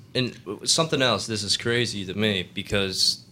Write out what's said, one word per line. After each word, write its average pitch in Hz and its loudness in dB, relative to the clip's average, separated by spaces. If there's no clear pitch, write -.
And 127 -2
something 160 2
else, 110 2
this 107 -2
is 98 0
crazy 117 0
to 92 -6
me 101 0
because 98 0